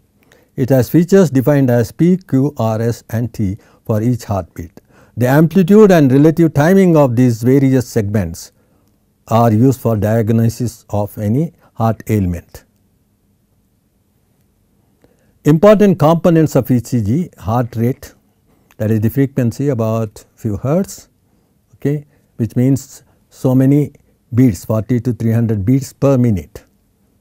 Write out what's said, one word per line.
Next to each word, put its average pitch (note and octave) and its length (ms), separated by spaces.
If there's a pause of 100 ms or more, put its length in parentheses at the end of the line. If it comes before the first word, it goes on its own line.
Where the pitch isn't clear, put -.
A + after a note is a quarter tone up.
(580)
It B2+ 120
has B2+ 200
features F3 400
defined C3+ 400
as A#2+ 240
P, F3 240
Q, C#3 400
R, A2 240
S, A#2 280
and A#2 240
T G2+ 240 (280)
for G#2+ 160
each A#2+ 240
heartbeat. F2 560 (340)
The A#2+ 120
amplitude F#3+ 640
and D3+ 200
relative D#3 420
timing F3 440
of C3 180
these A#2+ 260
various C3 460
segments G2+ 640 (760)
are A#2 240
used A#2+ 280
for A2+ 160
diagnosis A2+ 920
of G#2 280
any A#2 360 (220)
heart A2+ 320
ailment. F#2 580 (2750)
Important G3 540
components D#3+ 560
of C3 140
E B2 100
C A#2+ 220
G, B2+ 360
heart A#2 400
rate, A#2 360 (640)
that G#2+ 140
is A2 80
the A2+ 100
frequency C3+ 600
about A2+ 560 (100)
few G#2 220
hertz, E3+ 500 (680)
okay, D3 300 (300)
which A2+ 200
means B2+ 480 (260)
so C3 260
many C3+ 380 (400)
beats, A#2 300
forty A2 380
to B2+ 100
three A2+ 220
hundred A2 320
beats C3 260
per C3+ 260
minute. A2+ 460 (580)